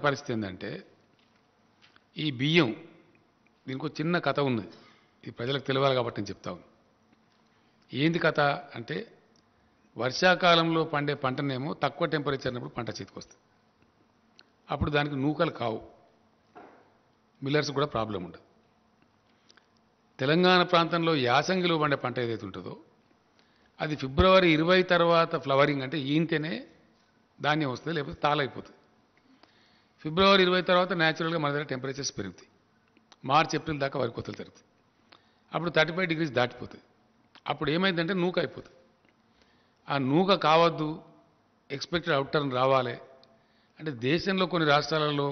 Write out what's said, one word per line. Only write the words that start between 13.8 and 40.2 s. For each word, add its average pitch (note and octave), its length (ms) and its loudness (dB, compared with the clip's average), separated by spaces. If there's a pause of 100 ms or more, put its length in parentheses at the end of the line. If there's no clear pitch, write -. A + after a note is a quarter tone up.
అప్పుడు D3+ 240 -2
దానికి D3 260 -2
నూకలు D3+ 360 0
కావు, A#2 220 -4 (1600)
మిల్లర్స్ C#3+ 360 0
కూడా C#3+ 180 2
problem G#2+ 320 -4
ఉండదు. - 180 -20 (1700)
తెలంగాణ F3+ 420 4 (100)
ప్రాంతంలో E3 420 2 (160)
యాసంగిలో E3+ 540 2
పండే C#3+ 200 0
పంట B2 220 -6
ఏదైతే G#2+ 240 -6
ఉంటుందో F#2 240 -12 (1080)
అది D3+ 180 -4
ఫిబ్రవరి F3+ 540 6
ఇరవై F3 260 4 (100)
తర్వాత E3+ 520 4
ఫ్లవరింగ్ C#3 420 2
అంటే C3 120 -6 (160)
ఈంతేనే D#3+ 400 0 (840)
ధాన్యం D3 340 0
వస్తుంది, C#3 240 -8
లేకపోతే D3 280 -8
తాళైపోతుంది. C#3+ 540 -4 (1200)
ఫిబ్రవరి F#3+ 420 6
ఇరవై F3+ 240 4
తర్వాత F3+ 220 2 (100)
న్యాచురల్గా E3 420 0
మన C#3+ 100 0
దగ్గర D3 180 -4
temperatures C3+ 460 -8
పెరుగుతాయి, F#2+ 320 -12 (800)
మార్చ్, D3+ 280 2
ఏప్రిల్ D3 260 -6
దాకా C#3 180 -4
వరి A#2 160 -2
కోతలు - 240 -10
జరుగుతాయి. - 260 -20 (840)
అప్పుడు D#3+ 260 -4
థర్టీ D#3+ 200 4
ఫైవ్ F#3 140 0
degrees D#3 280 -2
దాటిపోతుంది. - 460 -4 (680)
అప్పుడు D3 240 -4
ఏమైందంటే F3 480 0
నూక F3 200 -2
అయిపోతుంది. - 340 -12 (1120)
ఆ D3 80 -2 (160)
నూక F#3 220 4 (140)